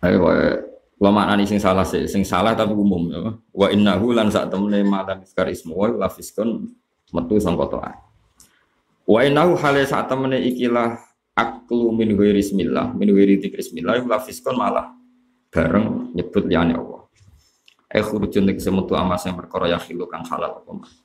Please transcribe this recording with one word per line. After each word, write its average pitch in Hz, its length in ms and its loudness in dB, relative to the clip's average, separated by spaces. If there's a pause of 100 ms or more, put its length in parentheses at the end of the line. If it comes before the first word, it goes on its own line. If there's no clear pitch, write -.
Ayo, 92 240 4
wae. 78 460 2 (300)
Kula 101 160 4
maknani 101 320 2
sing 104 80 0
salah 95 280 2
sih, 87 200 -2
sing 98 240 -2
salah 95 240 2
tapi 107 240 0
umum, 92 320 2
ya. 85 240 -6 (240)
Wa 190 160 4
innahu 117 400 2
lan 110 160 2
sak 95 240 0
temene 101 320 0
ma 98 160 2
lam 95 240 -8
yuzkar - 240 -4
ismu 85 240 -8
wa 95 160 0
la 98 240 -2
fiskun - 560 -6 (400)
metu 101 320 0
sangka 85 320 0
taat. - 240 -10 (1120)
Wa 110 160 6
innahu 151 320 2
hale 139 320 0
sak 131 240 -2
temene 135 320 -2
ikilah 120 560 -2 (320)
aklu 117 640 -2
min 110 160 2
ghairi 101 320 4
ismillah, 87 480 -2
min 101 240 2
ghairi 98 240 6
dzikri 98 240 -8
ismillah, 95 400 -2
la 110 160 0
fiskun 120 400 -4
malah - 320 -2 (560)
bareng 90 640 0
nyebut 87 320 -2
liyane 85 320 2
Allah. - 320 -12 (800)
Ai 104 160 0
khurujun 104 400 0
tegese 95 240 0
metu 92 240 0
amma 90 240 0
sing 92 160 -6
perkara 87 400 -4
ya 87 80 -2
khilu 87 240 -10
kang 82 240 -14
halal 78 320 -6
apa - 100 -20 (140)
mah. - 60 -20 (140)